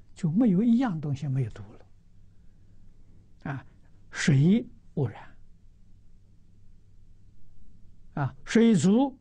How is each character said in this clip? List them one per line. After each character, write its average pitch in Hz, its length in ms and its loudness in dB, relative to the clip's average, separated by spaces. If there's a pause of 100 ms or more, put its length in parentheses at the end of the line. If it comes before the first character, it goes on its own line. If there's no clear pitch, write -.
(140)
就 170 160 -2
没 220 180 2
有 185 140 4
一 233 160 4
样 214 220 -2
东 147 140 -4
西 156 120 -6
没 135 160 -2
有 110 80 -6
毒 - 220 -14
了。 - 140 -20 (1600)
啊， 135 160 -10 (440)
水 175 540 2 (300)
污 135 140 -2
染， - 280 -18 (2750)
啊， 139 300 -4
水 226 320 4
族 220 440 2